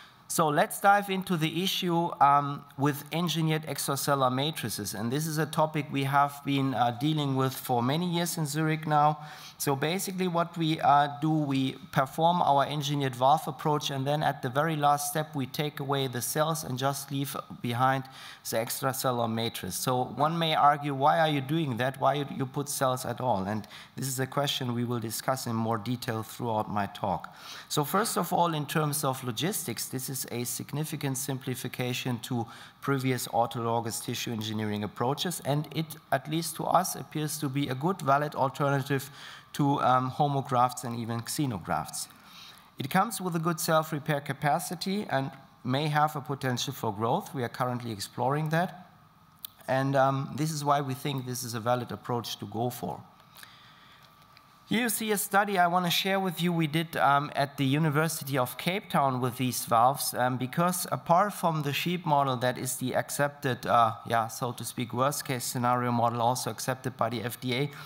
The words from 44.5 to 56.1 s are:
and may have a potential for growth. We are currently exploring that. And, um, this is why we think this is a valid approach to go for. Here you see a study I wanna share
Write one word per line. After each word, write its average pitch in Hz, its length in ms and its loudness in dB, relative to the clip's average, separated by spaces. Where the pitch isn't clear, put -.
and 135 220 0
may 139 240 0
have 151 300 2
a 139 40 -6
potential 131 520 -2
for 113 200 -4
growth. 123 400 -2
We 139 80 -4
are 120 80 -2
currently 123 420 -4
exploring 131 580 -2
that. 165 400 -2
And, 135 300 2
um, 135 400 4
this 156 160 -2
is 143 140 -6
why 143 160 4
we 131 120 -4
think 135 320 -4
this 123 180 -6
is 117 100 -8
a 117 80 -4
valid 120 320 0
approach 117 460 -6
to 107 60 -10
go 107 240 -4
for. - 300 -8
Here 208 140 2
you 240 80 2
see 214 240 -2
a 202 40 0
study 202 400 2
I 175 100 8
wanna 175 220 2
share 196 300 0